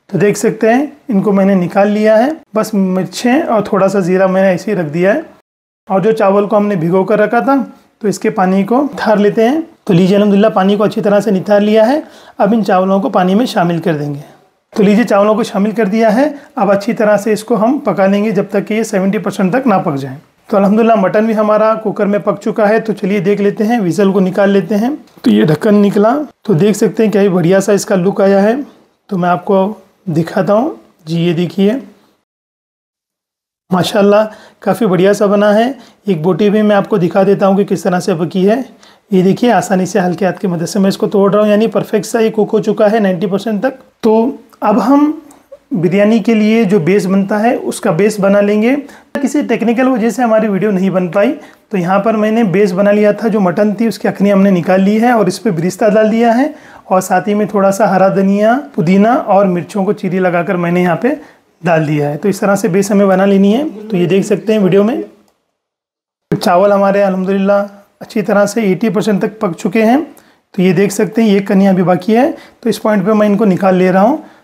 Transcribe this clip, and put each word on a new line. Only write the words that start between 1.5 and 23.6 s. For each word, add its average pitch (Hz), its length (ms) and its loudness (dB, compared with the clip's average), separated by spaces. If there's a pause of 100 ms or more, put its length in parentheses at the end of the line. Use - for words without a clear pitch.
निकाल 196 340 0
लिया 214 260 2
है। 277 200 0 (180)
बस 214 200 -2
मिर्चें 190 680 -2
और 214 220 -2
थोड़ा 196 240 0
सा 202 140 0
ज़ीरा 185 260 2
मैंने 190 200 2
ऐसे 180 220 -2
ही 202 60 -2
रख 175 120 -2
दिया 170 240 0
है 320 120 -4 (640)
और 190 120 0
जो 220 140 0
चावल 208 320 2
को 220 100 -2
हमने 208 200 0
भिगो 170 280 0
कर 202 140 0
रखा 214 240 0
था 269 140 0 (460)
तो 214 60 -2
इसके 214 240 -2
पानी 190 320 0
को 233 180 0
निथार 220 360 -2
लेते 208 240 2
हैं। 285 200 0 (240)
तो 190 80 2
लीजिए 190 220 2
अल्हम्दुलिल्लाह 202 360 2
पानी 196 240 0
को 208 80 0
अच्छी 202 160 -2
तरह 202 200 2
से 214 100 -2
निथार 202 300 0
लिया 214 240 2
है। 285 180 0 (360)
अब 220 140 0
इन 233 120 0
चावलों 190 360 0
को 226 100 -4
पानी 190 240 0
में 233 120 2
शामिल 170 340 -2
कर 165 140 -2
देंगे। 147 300 -8 (480)
तो 226 100 0
लीजिए 208 220 4
चावलों 208 300 2
को 226 100 -2
शामिल 208 280 -2
कर 220 160 -2
दिया 226 220 2
है। 262 180 0 (280)
अब 208 160 -2
अच्छी - 220 -2
तरह 208 220 2
से 214 160 -2
इसको 208 240 -2
हम 240 240 0
पका 190 260 0
लेंगे 202 260 0
जब 196 180 -2
तक 202 140 -4
कि 208 100 -6
ये 220 100 -2
सेवेंटी 196 360 -2
परसेंट 175 320 -2
तक 269 140 -2
ना 196 140 2
पक 147 160 -4
जाए। 135 220 -10 (300)
तो 214 80 -2
अल्हम्दुलिल्लाह 214 420 2
मटन 196 280 0
भी 226 80 -2
हमारा 214 420 2
cooker 208 300 -4
में 202 160 -2
पक 196 160 -2
चुका 214 280 -2
है। 220 140 2
तो 220 120 -4
चलिए 202 280 -4
देख 202 200 0
लेते 202 240 -2